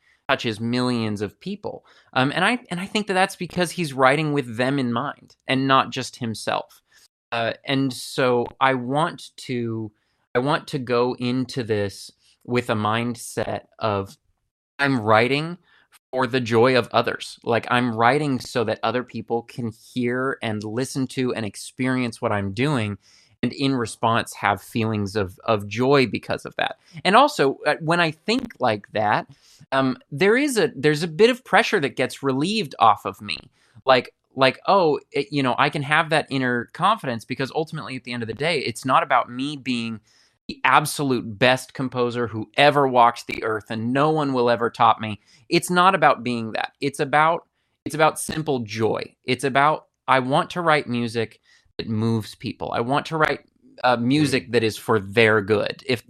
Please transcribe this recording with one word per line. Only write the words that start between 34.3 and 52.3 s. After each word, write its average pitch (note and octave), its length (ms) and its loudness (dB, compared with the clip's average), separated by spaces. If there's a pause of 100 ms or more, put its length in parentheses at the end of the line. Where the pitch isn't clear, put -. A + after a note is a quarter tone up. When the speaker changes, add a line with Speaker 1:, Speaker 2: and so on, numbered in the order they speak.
Speaker 1:
like, C3 300 2
oh, E3 340 4 (100)
it, C#3+ 200 -4
you C#3+ 120 -2
know, B2+ 160 0
I C#3+ 100 2
can D3+ 140 -4
have D3+ 280 0
that D3+ 200 0
inner B2 420 -2
confidence D#3+ 520 -2
because - 280 -6
ultimately C3+ 440 -6
at A#2+ 80 -14
the B2 80 -12
end A#2+ 100 -6
of A2 60 -6
the A2+ 60 -8
day, D3+ 260 -2
it's A2+ 240 -6
not C#3 180 2
about C3+ 260 2
me C3+ 280 -6
being A#2 440 -6 (480)
the - 160 -12
absolute C3 720 0
best B2+ 340 2
composer B2 540 -4
who A2 300 -10
ever C#3+ 300 6
walked A#2+ 400 4
the - 180 -10
earth G#2+ 260 -6
and A2+ 220 -4
no D3 180 2
one D3+ 220 -2
will A#2+ 180 2
ever A#2 200 0
top A2+ 300 4
me. G#2+ 200 -6 (280)
It's E3+ 220 0
not F3+ 240 4
about D3 280 4
being A2+ 300 -4
that. - 280 -6
It's C#3 200 -4
about, D3+ 460 0 (380)
it's - 100 -10
about D3+ 240 2
simple D#3 420 -4
joy. G#2+ 540 -2 (100)
It's B2+ 200 -2
about, C#3 420 2 (200)
I C3 120 4
want C3+ 320 0
to F3+ 100 -6
write D#3 260 2
music A#2 540 -4 (380)
that - 100 -10
moves A2+ 460 0